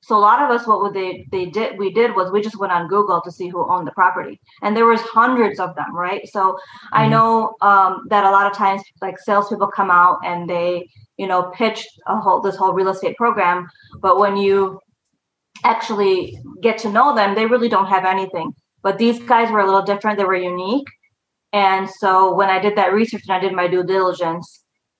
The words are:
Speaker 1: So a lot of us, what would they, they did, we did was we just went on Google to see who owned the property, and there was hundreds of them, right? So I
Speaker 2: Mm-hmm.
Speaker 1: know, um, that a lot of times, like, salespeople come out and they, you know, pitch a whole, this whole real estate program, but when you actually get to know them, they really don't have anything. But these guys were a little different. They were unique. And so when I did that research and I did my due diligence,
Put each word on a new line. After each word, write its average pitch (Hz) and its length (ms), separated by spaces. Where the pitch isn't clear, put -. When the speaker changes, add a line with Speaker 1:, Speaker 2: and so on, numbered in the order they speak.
Speaker 1:
So 220 160
a - 0
lot 214 240
of 277 80
us, 240 160
what 208 160
would 202 140
they, 185 360
they 185 140
did, 202 320
we 190 160
did 226 220
was 180 160
we 208 100
just 214 160
went 196 160
on 170 140
Google 190 340
to 175 100
see 180 160
who 175 220
owned 180 160
the - 60
property, 185 480
and 208 120
there 233 120
was 226 140
hundreds 233 580
of 175 160
them, - 200
right? 180 340
So 190 280
I 220 100
Speaker 2:
Mm-hmm. 220 80
Speaker 1:
know, 226 500
um, 196 480
that 208 160
a 190 60
lot 202 180
of 202 80
times, 202 240
like, 185 160
salespeople 202 480
come 196 240
out 180 340
and 175 240
they, 175 400
you 196 100
know, 180 240
pitch - 340
a 208 120
whole, 185 220
this 196 140
whole 185 180
real 190 160
estate 185 280
program, 180 520
but 190 180
when 196 180
you 196 440
actually 190 720
get 220 160
to 220 100
know 247 240
them, 196 220
they 220 100
really 240 240
don't 196 160
have 190 180
anything. 185 480
But 196 160
these 233 220
guys 226 320
were 214 80
a 196 60
little 190 180
different. 202 340
They 202 60
were 185 120
unique. 185 520
And 196 340
so 190 460
when 196 160
I 190 80
did 208 200
that 190 160
research 220 340
and 196 80
I 180 40
did 185 140
my 180 140
due 180 160
diligence, 175 800